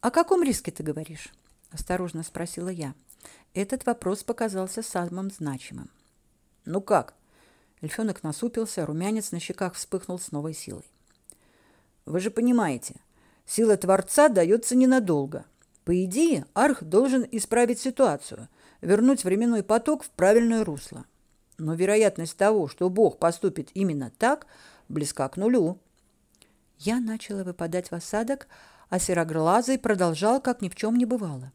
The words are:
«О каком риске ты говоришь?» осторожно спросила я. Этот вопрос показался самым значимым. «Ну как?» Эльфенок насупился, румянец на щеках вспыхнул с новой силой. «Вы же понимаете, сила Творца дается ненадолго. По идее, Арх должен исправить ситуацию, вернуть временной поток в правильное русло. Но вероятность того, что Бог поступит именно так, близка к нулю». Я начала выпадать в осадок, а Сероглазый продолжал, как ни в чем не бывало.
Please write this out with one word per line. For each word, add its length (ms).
«О 100
каком 320
риске 280
ты 100
говоришь?» 520
осторожно 520
спросила 460
я. 240
Этот 320
вопрос 380
показался 580
самым 480
значимым. 600
«Ну 160
как?» 340
Эльфенок 420
насупился, 600
румянец 460
на 80
щеках 340
вспыхнул 460
с 120
новой 220
силой. 320
«Вы 160
же 100
понимаете, 640
сила 320
Творца 520
дается 460
ненадолго. 720
По 200
идее, 500
Арх 300
должен 460
исправить 500
ситуацию, 680
вернуть 440
временной 380
поток 400
в 80
правильное 520
русло. 420
Но 160
вероятность 640
того, 320
что 200
Бог 300
поступит 540
именно 440
так, 300
близка 400
к 80
нулю». 420
Я 240
начала 420
выпадать 480
в 40
осадок, 520
а 100
Сероглазый 800
продолжал, 640
как 200
ни 80
в 60
чем 220
не 80
бывало. 500